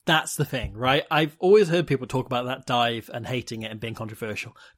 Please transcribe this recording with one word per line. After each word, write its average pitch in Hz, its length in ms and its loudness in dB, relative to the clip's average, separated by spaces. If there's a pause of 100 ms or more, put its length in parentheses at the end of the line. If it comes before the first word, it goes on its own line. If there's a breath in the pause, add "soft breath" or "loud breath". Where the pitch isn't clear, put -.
That's - 300 0
the 151 100 0
thing, 117 280 -6
right? 127 380 2
I've 156 280 0
always 196 300 6
heard 170 180 2
people 127 200 0
talk 131 180 -2
about 123 220 -2
that 131 180 -8
dive 120 480 0
and 117 140 -8
hating 120 340 -6
it 110 100 -8
and 110 80 -12
being 113 140 -8
controversial. 110 640 -8 (220 soft breath)